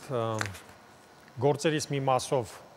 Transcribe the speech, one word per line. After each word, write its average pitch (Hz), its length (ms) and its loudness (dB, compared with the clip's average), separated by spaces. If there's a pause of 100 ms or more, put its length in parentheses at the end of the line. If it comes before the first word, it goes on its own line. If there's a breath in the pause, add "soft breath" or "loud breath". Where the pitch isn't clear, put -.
ը, 123 160 -2 (1120)
գործերից 143 520 2
մի 139 160 -2
մասով 131 560 0 (160)